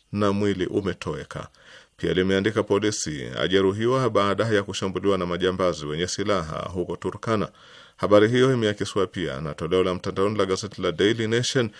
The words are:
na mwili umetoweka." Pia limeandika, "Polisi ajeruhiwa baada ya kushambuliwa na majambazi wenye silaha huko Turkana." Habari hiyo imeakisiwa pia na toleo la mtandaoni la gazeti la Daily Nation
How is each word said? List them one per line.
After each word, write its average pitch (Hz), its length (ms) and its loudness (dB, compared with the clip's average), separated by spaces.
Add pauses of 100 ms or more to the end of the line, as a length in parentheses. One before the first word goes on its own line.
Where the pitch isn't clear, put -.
(120)
na 104 200 2
mwili 101 340 0
umetoweka." 85 800 -4 (480)
Pia 82 180 -2
limeandika, 98 480 2
"Polisi 101 640 -2 (140)
ajeruhiwa 104 680 2
baada 101 340 2
ya 107 180 2
kushambuliwa 95 560 -2
na 87 80 -2
majambazi 90 600 0
wenye 78 200 -2
silaha 95 520 -2 (140)
huko 90 240 -4
Turkana." 104 520 -4 (480)
Habari 104 320 6
hiyo 127 260 4
imeakisiwa 104 520 0
pia 73 340 -6
na 76 140 -6
toleo 90 300 2
la 92 100 0
mtandaoni 98 440 -2
la 98 80 2
gazeti 92 360 -4
la 90 100 0
Daily 107 360 2
Nation 117 520 0